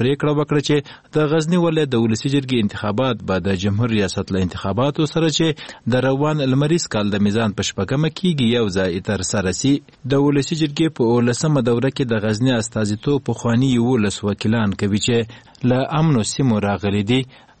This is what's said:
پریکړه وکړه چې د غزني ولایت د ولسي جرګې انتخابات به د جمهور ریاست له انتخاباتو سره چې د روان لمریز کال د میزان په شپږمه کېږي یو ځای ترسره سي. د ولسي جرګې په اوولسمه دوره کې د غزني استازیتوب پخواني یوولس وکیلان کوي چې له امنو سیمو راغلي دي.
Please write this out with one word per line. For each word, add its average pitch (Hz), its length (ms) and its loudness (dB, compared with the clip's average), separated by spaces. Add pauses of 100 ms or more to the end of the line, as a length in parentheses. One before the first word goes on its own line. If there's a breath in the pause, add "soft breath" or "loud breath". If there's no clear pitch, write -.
پریکړه 139 380 0
وکړه 147 300 0
چې 147 80 4 (380 loud breath)
د 151 200 2
غزني 165 260 2
ولایت 160 320 2
د 113 100 4
ولسي 110 320 0
جرګې 127 300 2
انتخابات 107 640 -2
به 92 180 0
د 98 160 2
جمهور 107 340 0
ریاست 98 380 -2
له 92 120 0
انتخاباتو 123 680 -2
سره 165 240 0
چې 160 100 2 (480 loud breath)
د 123 120 0
روان 147 360 0 (120)
لمریز 151 300 0 (120)
کال 101 180 0
د 101 120 0
میزان 104 340 0
په 92 80 -2
شپږمه 135 500 -2
کېږي 151 280 0 (100)
یو 113 100 2 (100)
ځای 92 320 0
ترسره 92 520 -2
سي. 135 120 2 (380)
د 139 160 2
ولسي 143 340 0
جرګې 156 280 0 (100)
په 131 40 2 (120)
اوولسمه 120 560 2
دوره 120 260 2
کې 143 160 0
د - 20 2 (120)
غزني 113 320 2
استازیتوب 110 720 -2
پخواني 120 420 0
یوولس 117 520 0
وکیلان 104 580 0
کوي 101 240 0
چې 120 100 2 (560 loud breath)
له 127 60 2 (240)
امنو 131 320 2
سیمو 117 340 2
راغلي 101 340 0 (120)
دي. 131 60 2 (400 loud breath)